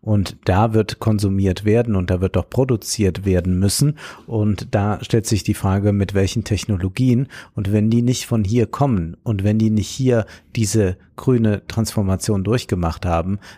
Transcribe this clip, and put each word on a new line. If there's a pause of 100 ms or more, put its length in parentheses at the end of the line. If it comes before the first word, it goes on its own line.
Und
da
wird
konsumiert
werden
und
da
wird
auch
produziert
werden
müssen. (300)
Und
da
stellt
sich
die
Frage,
mit
welchen
Technologien (280)
und
wenn
die
nicht
von
hier
kommen
und
wenn
die
nicht
hier (300)
diese (180)
grüne
Transformation
durchgemacht
haben, (180)